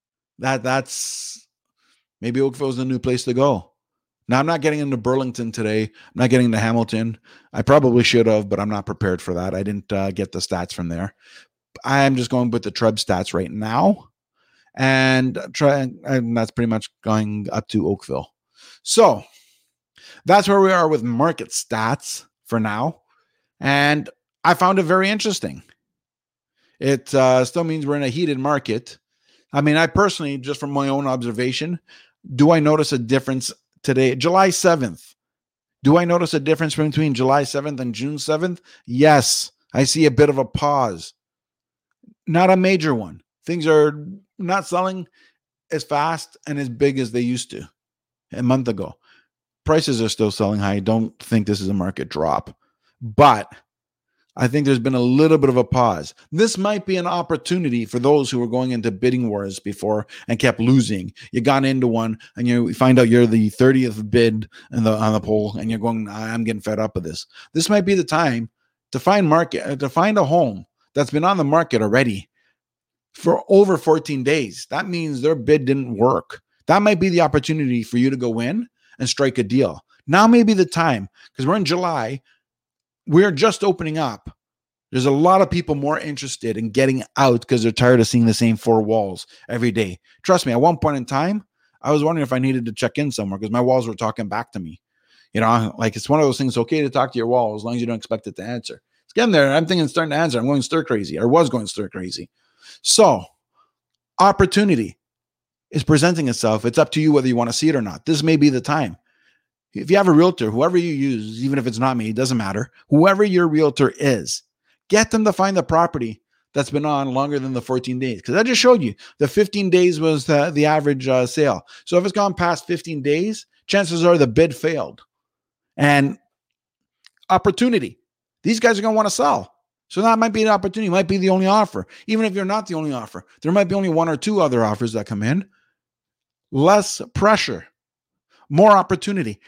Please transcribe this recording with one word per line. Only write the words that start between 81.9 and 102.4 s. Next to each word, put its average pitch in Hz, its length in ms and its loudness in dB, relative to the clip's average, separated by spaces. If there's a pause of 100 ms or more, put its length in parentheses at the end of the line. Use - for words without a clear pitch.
We're 190 240 4
just 196 320 0
opening 170 340 -2
up. 127 320 -6 (600)
There's 127 160 0
a 139 40 4
lot 175 300 4
of 185 80 2
people 170 240 -4
more 143 260 -4
interested 131 560 -8
in 113 140 -4
getting 131 340 0 (140)
out 127 300 4
'cause 120 160 2
they're 113 80 2
tired 123 280 6
of 113 80 4
seeing 117 200 2
the 110 60 4
same 113 240 2
four 113 260 2
walls 104 420 -2 (240)
every 117 220 -2
day. 95 280 -4 (220)
Trust 185 240 2
me, 131 60 -2
at 120 100 2
one 160 160 4
point 147 200 -2
in 123 80 -6
time, 175 380 -4 (380)
I 139 100 -2
was 151 120 2
wondering 160 180 0
if 127 100 -4
I 131 60 0
needed 131 280 -2
to 117 60 -8
check 113 280 -4
in 143 120 -4
somewhere 98 280 -6
'cause 107 100 -6
my 120 100 0
walls 123 280 2
were 110 80 -10
talking 107 340 -6
back 107 220 -8
to 104 80 -12
me. 85 200 -14 (540)
You 107 80 -2
know, 113 380 0
like, 110 160 -2
it's - 140 -12
one 147 100 2
of 151 80 4
those 127 100 0
things, 131 140 -2
it's - 80 -2
okay 151 240 -2
to 135 80 -4
talk 131 200 -2
to 127 60 -6
your 113 80 -2
wall 117 300 0
as 107 80 -12
long 117 100 -6
as 120 80 -4
you 117 60 -4
don't 117 100 -4
expect 110 300 -8
it 95 80 -12
to 90 80 -14
answer. 117 400 -12 (220)
It's - 80 -20
getting 233 180 2
there. 139 200 4
I'm 160 140 2
thinking 170 180 0
it's 143 100 -4
starting 160 180 -2
to 147 60 -2
answer. 156 200 0
I'm 117 80 -2
going 139 160 0
stir 156 220 -2
crazy. 101 340 -4
I 104 80 -2
was 143 240 4
going 113 160 -4
stir 98 240 -8
crazy. 92 400 -12 (540)